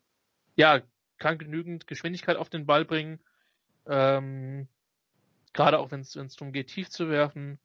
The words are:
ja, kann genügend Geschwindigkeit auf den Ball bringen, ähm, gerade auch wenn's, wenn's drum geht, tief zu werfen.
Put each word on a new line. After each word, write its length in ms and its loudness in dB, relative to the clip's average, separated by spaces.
ja, 280 8
kann 200 -2
genügend 480 -10
Geschwindigkeit 500 -4
auf 120 -8
den 180 -8
Ball 180 4
bringen, 340 -4
ähm, 800 0
gerade 280 4
auch 100 -8
wenn's, 240 -12
wenn's 220 -12
drum 160 -12
geht, 160 -6
tief 220 -10
zu 180 -4
werfen. 560 0